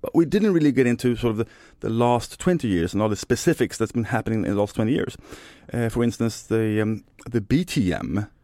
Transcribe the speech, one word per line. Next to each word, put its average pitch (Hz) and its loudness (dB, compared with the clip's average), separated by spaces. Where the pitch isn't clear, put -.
But - -8
we 165 4
didn't 196 2
really 151 4
get 123 4
into 120 0
sort 117 0
of 104 -2
the, 113 -4
the 107 -6
last 117 0
twenty 175 0
years 87 0
and 98 0
all 107 2
the 104 0
specifics - 0
that's 110 -2
been 117 -2
happening 110 -2
in 90 -2
the 101 0
last 104 -2
twenty 110 0
years. - -2
Uh, 117 -2
for 120 0
instance, 117 -2
the, 110 0
um, 110 -2
the 113 0
B 143 2
T 101 0
M 95 -4